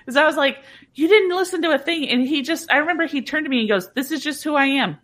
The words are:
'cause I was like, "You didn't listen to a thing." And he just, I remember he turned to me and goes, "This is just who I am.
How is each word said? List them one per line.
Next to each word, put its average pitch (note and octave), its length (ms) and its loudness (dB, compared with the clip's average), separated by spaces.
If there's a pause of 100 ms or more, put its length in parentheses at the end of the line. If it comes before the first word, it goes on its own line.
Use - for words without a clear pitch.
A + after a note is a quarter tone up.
'cause B3+ 100 -2
I D#4 100 4
was D4 100 0
like, C#4 220 0 (360)
"You D#4+ 140 0
didn't F#4+ 260 6
listen F4+ 280 -2
to E4 80 2
a C#4 80 2
thing." D#4+ 320 -2
And B3 160 2
he C#4+ 160 -2
just, D4+ 300 -4
I C#4 60 4
remember D#4+ 280 -2
he C#4 160 -4
turned D#4 240 -4
to C#4 40 -4
me B3 100 0
and G#3+ 100 -2
goes, F#3+ 240 0
"This C4+ 180 -4
is D4 100 -6
just D4 220 -8
who D4+ 100 -2
I C#4 120 2
am. A#3+ 380 -2